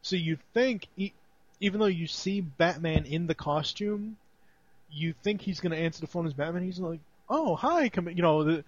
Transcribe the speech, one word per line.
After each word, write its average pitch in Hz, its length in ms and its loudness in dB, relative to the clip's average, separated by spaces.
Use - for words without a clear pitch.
So - 140 -4
you 160 220 0
think, 240 320 0
e-, 196 160 -4
even 196 200 0
though 214 60 6
you 170 200 2
see 196 340 -2
Batman 165 640 2
in 156 220 -2
the 165 80 0
costume, 208 840 -2
you 156 320 -4
think 208 180 0
he's 190 200 -4
gonna 165 160 -2
answer 165 240 -2
the 156 60 -6
phone 170 200 -4
as 156 60 -2
Batman. 165 320 -4
He's 185 140 -6
like, 170 220 -6
Oh, 262 260 2
hi, 311 340 2
commi-, 170 260 -4
you 175 60 2
know, 156 220 6
the 151 240 2